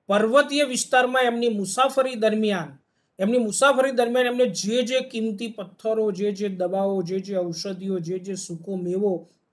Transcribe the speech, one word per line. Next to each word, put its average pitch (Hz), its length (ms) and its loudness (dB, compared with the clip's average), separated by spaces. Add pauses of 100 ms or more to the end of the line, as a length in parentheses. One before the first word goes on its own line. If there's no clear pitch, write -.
પર્વતીય 277 580 4
વિસ્તારમાં 254 580 2
એમની 240 260 2
મુસાફરી 254 680 0
દરમિયાન, 208 640 0 (400)
એમની 220 200 2
મુસાફરી 262 520 4
દરમિયાન 247 360 2
એમને 247 200 2
જે 214 360 0
જે 247 180 0
કિંમતી 226 480 -6
પથ્થરો, 214 600 -4
જે 202 220 -2
જે 202 160 -4
દવાઓ, 190 540 -2
જે 185 180 -4
જે 196 180 -4
ઔષધિઓ, 185 600 -4
જે 175 200 -6
જે 190 160 -10
સૂકો 190 420 -10
મેવો 185 520 -2 (240)